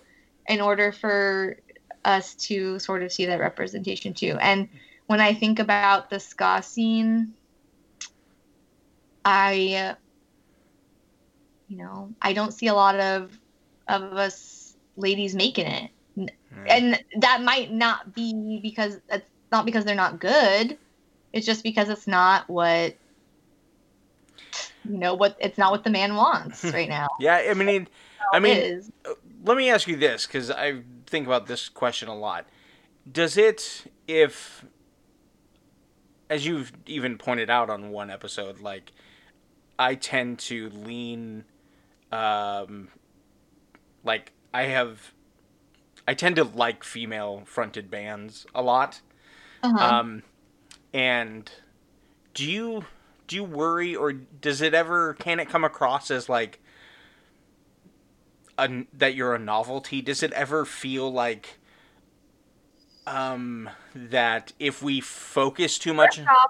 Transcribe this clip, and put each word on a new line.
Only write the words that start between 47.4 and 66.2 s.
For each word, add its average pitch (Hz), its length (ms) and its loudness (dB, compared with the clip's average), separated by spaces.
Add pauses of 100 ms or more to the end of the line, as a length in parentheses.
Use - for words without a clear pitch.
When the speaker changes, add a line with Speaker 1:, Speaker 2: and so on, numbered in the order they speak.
Speaker 2:
bands 104 640 -12
a 127 80 -4
lot. 127 400 0 (640)
Speaker 1:
Uh-huh. 127 360 4
Speaker 2:
Um, 113 240 -6 (720)
and 120 560 -2 (840)
do 139 160 -6
you, 214 360 -8 (420)
do 165 80 -10
you 202 80 -6
worry, 170 520 -2
or 147 180 -2
does 139 480 -6
it 156 120 2
ever, 165 420 2
can 170 240 -4
it 151 100 -6
come 165 140 2
across 139 480 0
as, 127 180 -4
like, 117 300 -2 (2000)
a, 127 360 -2
that 135 220 0
you're 123 200 -2
a 113 40 -4
novelty? 113 640 -4
Does 135 220 -4
it 156 100 -2
ever 143 320 -2
feel 131 460 -6
like, 120 480 -6 (1500)
um, 123 640 -8 (260)
that 117 640 -2
if 143 240 -4
we 139 180 -2
focus - 800 -2
too 160 140 -2
much 156 240 6
Speaker 1:
We're 151 60 -10